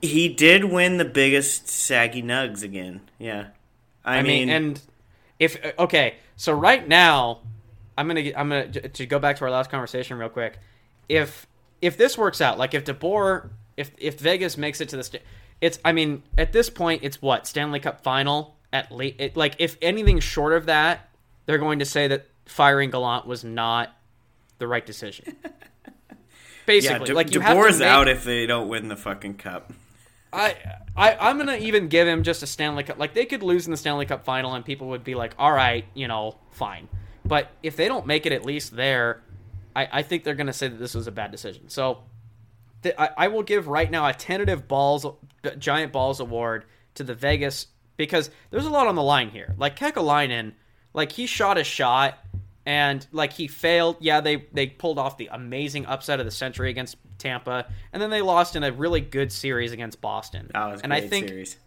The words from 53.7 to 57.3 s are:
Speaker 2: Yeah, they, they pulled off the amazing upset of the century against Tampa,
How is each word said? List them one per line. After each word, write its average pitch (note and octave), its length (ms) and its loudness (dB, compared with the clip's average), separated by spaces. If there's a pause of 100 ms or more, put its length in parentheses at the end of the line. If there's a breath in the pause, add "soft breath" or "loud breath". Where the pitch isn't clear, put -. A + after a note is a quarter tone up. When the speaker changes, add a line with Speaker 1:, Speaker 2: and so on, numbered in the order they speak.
Speaker 2:
Yeah, D#3 220 2
they, D3 320 0
they C#3 140 -2
pulled D#3 300 -4
off C3+ 200 -4
the A2 140 -12
amazing C3+ 560 -8
upset C3+ 340 -4
of A#2+ 40 -4
the F#2+ 60 -8
century B2+ 380 -6
against B2 260 -8 (220)
Tampa, B2 500 -6 (260 loud breath)